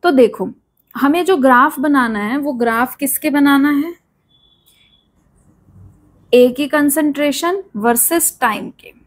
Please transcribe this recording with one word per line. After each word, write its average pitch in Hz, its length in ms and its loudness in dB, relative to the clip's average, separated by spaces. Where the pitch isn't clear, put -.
तो 349 80 2
देखो, 226 360 2
हमें 294 300 0
जो 370 120 2
ग्राफ 262 420 2
बनाना 254 400 0
है, 214 200 -6
वो 294 140 -6
ग्राफ 233 440 0
किसके 285 340 -4
बनाना 285 400 4
है? 294 240 -2
ए 247 160 6
की 269 180 -4
concentration 294 960 -2
versus 240 640 0
time - 280 -4
के। 78 120 -20